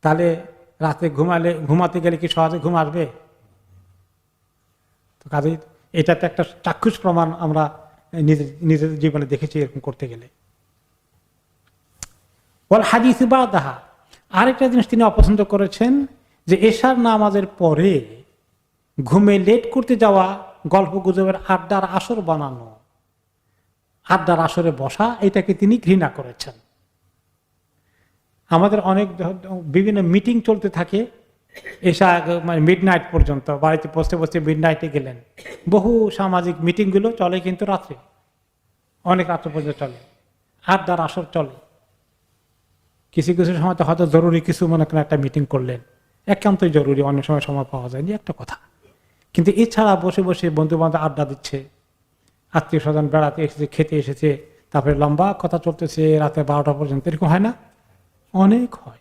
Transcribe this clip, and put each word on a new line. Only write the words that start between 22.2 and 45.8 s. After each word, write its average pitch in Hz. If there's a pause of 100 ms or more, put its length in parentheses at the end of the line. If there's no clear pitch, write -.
বানানো, 135 (1300)
আড্ডার 170
আসরে 165
বসা, 151
এটাকে 196
তিনি 214
ঘৃণা 170
করেছেন। 123 (1900)
আমাদের 196
অনেক 190
ধ-, 185
বিভিন্ন 196
মিটিং 202
চলতে 214
থাকে, 196 (760)
এসা, 175 (240)
মানে, 165
মিডনাইট 180 (100)
পর্যন্ত, 143
বাড়িতে 156
বসতে 160
বসতে 165
মিডনাইটে 156
গেলেন। 131 (500)
বহু 214
সামাজিক 180
মিটিংগুলো 196
চলে 185
কিন্তু 180
রাত্রে, 190 (1080)
অনেক 180
রাত্র 165
পর্যন্ত 147
চলে, 127 (680)
আড্ডার 180
আসর 165
চলে। - (1400)
কিছু 165
কিছু 175
সময় 170
তো 165
হয়তো 165
জরুরি 165
কিছু, 170
মনে 160
করেন, 156
একটা 151
মিটিং 139
করলেন, 127 (460)